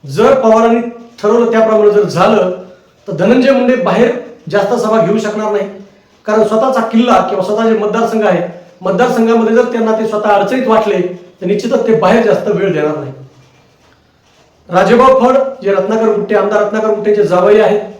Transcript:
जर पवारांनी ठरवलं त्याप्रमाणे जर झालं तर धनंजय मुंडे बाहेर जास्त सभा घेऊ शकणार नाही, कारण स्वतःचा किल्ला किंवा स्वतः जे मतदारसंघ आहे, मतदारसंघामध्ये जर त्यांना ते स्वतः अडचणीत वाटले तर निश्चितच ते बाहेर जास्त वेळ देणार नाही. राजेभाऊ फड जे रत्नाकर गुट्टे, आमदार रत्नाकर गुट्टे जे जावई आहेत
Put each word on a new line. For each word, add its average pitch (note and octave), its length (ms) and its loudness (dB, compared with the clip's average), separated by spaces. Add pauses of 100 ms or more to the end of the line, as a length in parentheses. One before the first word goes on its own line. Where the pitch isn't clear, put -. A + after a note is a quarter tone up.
जर F#3+ 300 2
पवारांनी A#3 480 2 (400)
ठरवलं A#3 300 2
त्याप्रमाणे G#3+ 400 2
जर G3+ 120 2
झालं F#3 480 0 (560)
तर F#3+ 60 -8
धनंजय B3 380 2
मुंडे B3 240 2
बाहेर G#3 360 0 (400)
जास्त G3+ 240 0
सभा A3 240 0
घेऊ G#3+ 180 2
शकणार G#3+ 340 -4
नाही, G3 160 -2 (580)
कारण G#3+ 180 0
स्वतःचा B3 380 0
किल्ला A3+ 360 2 (120)
किंवा F#3+ 140 -2
स्वतः A3 260 -2
जे A3 80 2
मतदारसंघ A3 480 -2
आहे, F3+ 160 0 (400)
मतदारसंघामध्ये A3+ 760 0
जर A#3+ 160 2
त्यांना A3 280 -2
ते G#3+ 80 -2
स्वतः G#3 220 -2
अडचणीत G#3+ 380 0
वाटले G#3+ 340 0 (400)
तर F3+ 40 -8
निश्चितच A3+ 420 -2
ते A3+ 80 4
बाहेर G#3+ 280 2
जास्त - 240 0
वेळ F#3 260 -2
देणार D3 240 -2
नाही. C3 140 -10 (1600)
राजेभाऊ A#3+ 500 2
फड B3+ 180 2 (260)
जे G3 80 0
रत्नाकर G#3 440 0
गुट्टे, - 200 -4
आमदार G#3 260 0
रत्नाकर G#3+ 320 -2
गुट्टे G#3 220 0
जे G3+ 80 0
जावई F#3 360 2
आहेत G#3 220 0 (180)